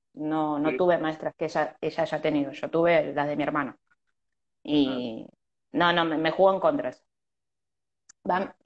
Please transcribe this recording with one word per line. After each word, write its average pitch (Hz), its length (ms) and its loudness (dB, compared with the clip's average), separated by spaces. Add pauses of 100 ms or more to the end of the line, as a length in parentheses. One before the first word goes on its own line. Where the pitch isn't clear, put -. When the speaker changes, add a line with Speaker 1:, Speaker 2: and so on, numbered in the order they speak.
(120)
Speaker 1:
no, 151 460 -2
no 151 120 2
Speaker 2:
Sí. 131 60 -4
Speaker 1:
tuve 180 220 2
maestras 156 380 -4
que 165 100 -4
ella, 156 340 -2
ella 160 220 -2
haya 156 200 -2
tenido. 147 300 0
Yo - 180 -8
tuve 165 440 2
las 147 120 0
de 147 100 -2
mi 147 60 -2
hermano. 139 340 -2 (840)
Y 131 640 0
Speaker 2:
Ah. - 80 -20 (360)
Speaker 1:
no, 175 200 4
no, 170 120 2
me, 160 140 -2
me 160 120 0
jugó 190 240 4
en 185 60 -2
contra 143 300 0
eso. - 120 -20 (1300)
Va, 185 260 -2 (120)